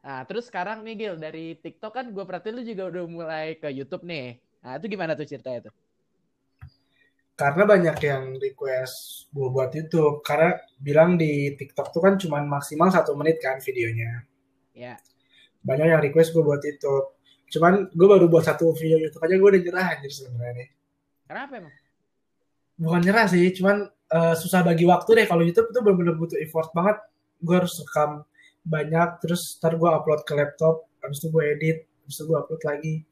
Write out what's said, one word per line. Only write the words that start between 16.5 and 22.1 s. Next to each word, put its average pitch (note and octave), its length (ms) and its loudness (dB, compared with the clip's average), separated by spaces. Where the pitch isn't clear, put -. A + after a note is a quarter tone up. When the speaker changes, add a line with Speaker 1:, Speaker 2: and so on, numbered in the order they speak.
Speaker 2:
YouTube. C#3 560 -4
Cuman F3+ 400 2
gue E3+ 180 6
baru F3+ 220 8
buat E3 160 6
satu E3 320 2
video D#3+ 240 2
YouTube D#3 240 -6
aja F3 120 2
gue G3 120 8
udah G3 120 6
nyerah F3+ 240 -2
anjir C#3 160 -14
sebenarnya A#2+ 480 -12
nih. B2+ 80 -18
Speaker 1:
Kenapa C4 320 -14
emang? D#3+ 160 -20